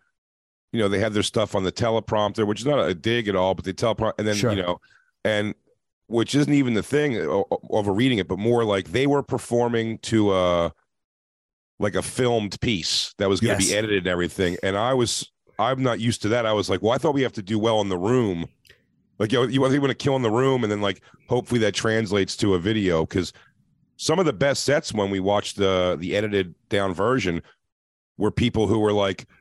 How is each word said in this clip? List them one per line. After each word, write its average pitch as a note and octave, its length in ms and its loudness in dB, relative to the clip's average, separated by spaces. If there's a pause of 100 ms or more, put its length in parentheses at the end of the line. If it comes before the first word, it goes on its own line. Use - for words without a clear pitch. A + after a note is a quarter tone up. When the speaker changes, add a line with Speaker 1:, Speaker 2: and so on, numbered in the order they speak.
(720)
Speaker 1:
you A#2 80 -2
know, G2+ 80 2
they G2 120 0
have G#2+ 140 0
their G#2 80 2
stuff - 320 -2
on F#2+ 100 -2
the F2+ 80 -2
teleprompter, A2 720 0
which G2+ 140 -2
is A#2 60 -4
not C#3+ 120 2
a F2+ 160 0
dig A2+ 340 -2
at G2 80 0
all, F#2 180 2
but F2 100 -10
they F#2+ 80 -4
teleprom-, A2 460 -2
and G#2+ 100 -2
then, G#2+ 80 0
Speaker 2:
Sure. A2 160 0
Speaker 1:
you G2+ 100 0
know, F2 180 -4 (440)
and G#2+ 300 0 (520)
which A2+ 280 0
isn't C#3+ 200 2
even C3 200 2
the G2 80 0
thing D3 340 0
o-, F2+ 340 -2
o-, F#2 100 -2 (100)
overreading G#2+ 480 2
it, F#2 100 -2
but F#2 100 -4
more A#2 260 2
like G2 280 0
they B2+ 140 2
were C#3 160 2
performing A#2+ 760 -2
to, G#2+ 320 2
uh, F2 400 2 (1080)
like, G2 160 -2
a F2+ 80 -2
filmed A#2 580 -2
piece - 580 -2
that G2 100 2
was G2 120 2
gonna A2 140 0
Speaker 2:
Yes. F#2+ 140 0
Speaker 1:
be G2+ 80 0
edited G#2+ 220 0
and F2+ 100 -4
everything. F2+ 540 -2
And F#2+ 140 -2
I A#2+ 180 0
was, - 360 -2 (280)
I'm C3 240 0
not A#2 180 2
used A#2 220 -2
to G#2+ 60 0
that. A2+ 180 0
I A2 60 0
was G#2 160 0
like, F#2+ 140 -2
"Well, G#2+ 100 2
I C3+ 60 0
thought D3+ 160 0
we C#3 80 0
have A#2+ 100 -2
to G#2+ 100 -10
do G#2+ 160 -2
well A2 220 2
in G2+ 80 -2
the F#2 100 -2
room." G2 480 0 (720)
Like, G#2+ 140 -2
you B2 80 4
know, B2+ 60 2
you B2+ 140 0
want C3+ 140 2
to C#3 200 0
kill C#3 220 0
in C3 60 -2
the A2+ 80 0
room, B2+ 320 2
and G#2+ 100 0
then, G#2 80 -2
like, G2 220 -2 (260)
hopefully B2 320 0
that G#2 140 2
translates G#2 640 0
to G2+ 160 2
a F2+ 40 2
video. F2+ 480 0
'Cause F2 260 -2 (640)
some D#3 220 -2
of F#3+ 80 2
the C#3+ 60 2
best C3 320 0
sets D3 300 0
when G2+ 160 0
we G2 100 -2
watched G2+ 360 0
the, F#2 440 2
the F#2 160 -2
edited G2+ 380 -2 (160)
down G2 240 0
version F#2+ 480 0 (760)
were G#2 120 0
people A2 360 0
who G#2+ 120 2
were G#2+ 140 2
like, G2 340 -2 (140)